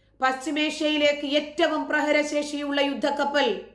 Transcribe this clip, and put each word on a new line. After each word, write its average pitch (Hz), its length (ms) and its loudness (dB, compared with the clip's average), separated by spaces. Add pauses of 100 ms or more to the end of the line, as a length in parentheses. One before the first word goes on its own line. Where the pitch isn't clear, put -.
(220)
പശ്ചിമേഷ്യയിലേക്ക് 294 1120 0
ഏറ്റവും 302 540 0
പ്രഹരശേഷിയുള്ള 294 920 0
യുദ്ധക്കപ്പൽ 277 920 0